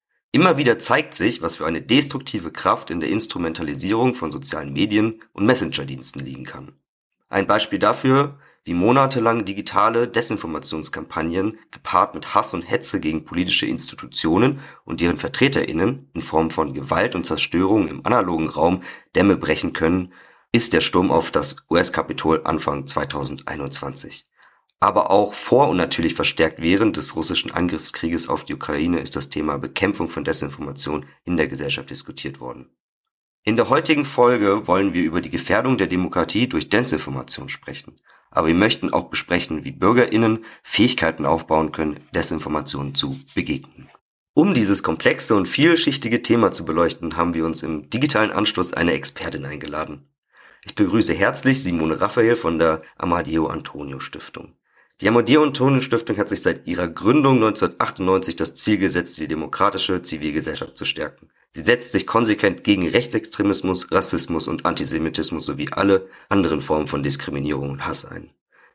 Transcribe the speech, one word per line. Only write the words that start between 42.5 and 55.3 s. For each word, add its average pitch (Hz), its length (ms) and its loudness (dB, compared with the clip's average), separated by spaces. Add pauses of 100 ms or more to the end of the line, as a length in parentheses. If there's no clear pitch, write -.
zu 69 240 -2 (160)
begegnen. 71 560 -6 (420)
Um 175 220 4
dieses 101 300 2
komplexe 113 500 0
und 95 120 4
vielschichtige 139 760 2
Thema 113 300 4
zu 87 120 -6
beleuchten, 82 520 0
haben 85 180 0
wir 80 100 0
uns 80 200 -4
im 76 260 -6
digitalen 110 400 2
Anstoß 98 440 -2
eine 85 180 2
Expertin 71 520 -6
eingeladen. 73 640 -10 (560)
Ich - 120 -14
begrüße 104 380 2
herzlich 127 500 2
Simone 80 360 0
Raphael 113 360 4
von 82 240 -2
der 80 220 2 (140)
Amadeo 80 520 0
Antonio 71 500 -10
Stiftung. - 560 -14 (460)
Die - 60 0
Amadeo 120 380 6